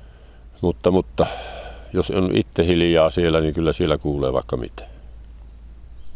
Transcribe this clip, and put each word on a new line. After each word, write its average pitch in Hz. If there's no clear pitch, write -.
mutta, 90
mutta -
jos -
on 92
itse -
hiljaa 85
siellä, 82
niin 78
kyllä 80
siellä 78
kuulee 71
vaikka 64
mitä. -